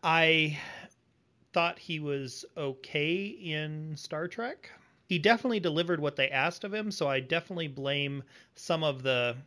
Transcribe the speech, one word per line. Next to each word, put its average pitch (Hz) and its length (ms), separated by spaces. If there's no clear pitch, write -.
I 160 540
thought 170 260
he 160 200
was 139 460
okay 151 680
in 156 680
Star 156 320
Trek. 240 420
He 180 100
definitely 226 440
delivered 170 380
what 143 160
they 135 140
asked 139 340
of 202 100
him, 214 180
so 165 160
I 135 140
definitely 165 480
blame 139 520
some 165 280
of 139 180
the 123 460